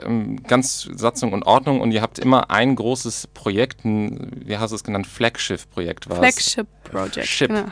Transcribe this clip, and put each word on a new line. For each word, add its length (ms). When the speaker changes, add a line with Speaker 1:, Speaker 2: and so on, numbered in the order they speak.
Speaker 1:
ähm, 400
ganz 500
Satzung 380
und 120
Ordnung 360
und 120
ihr 100
habt 180
immer 320
ein 240
großes 520
Projekt, 580
ein, 600
wie 120
hast 140
du 40
es 80
genannt, 240
Flagship-Projekt 1000
war 120
es? 140
Speaker 2:
Flagship 320
Project, 440
Speaker 1:
Ship, 200
Speaker 2:
genau. 240